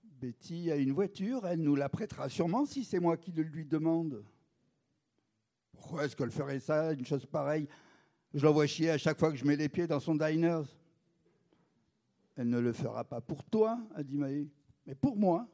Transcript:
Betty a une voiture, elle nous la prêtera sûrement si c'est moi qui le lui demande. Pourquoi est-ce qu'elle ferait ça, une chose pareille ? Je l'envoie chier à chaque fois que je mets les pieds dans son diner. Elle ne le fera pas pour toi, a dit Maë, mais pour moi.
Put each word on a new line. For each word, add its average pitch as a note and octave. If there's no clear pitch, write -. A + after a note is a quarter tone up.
Betty E3
a D3
une C3+
voiture, G3
elle E3+
nous C#3+
la C#3
prêtera -
sûrement F3
si C#4
c'est F#3
moi E3
qui F3
le D#3+
lui D#3
demande. D#3
Pourquoi D3+
est-ce C3
qu'elle B2
ferait C#3
ça, D#3
une C3
chose C#3
pareille ? D3+
Je C#3
l'envoie D3+
chier D#3
à D#3
chaque D#3
fois D#3+
que C#3+
je B2
mets C#3+
les D3
pieds F3
dans D3+
son D#3+
diner. D#3+
Elle A#2+
ne A#2+
le A#2+
fera A2+
pas A#2+
pour -
toi, A3
a D3+
dit C#3
Maë, C#3+
mais C3+
pour A#3+
moi. G3+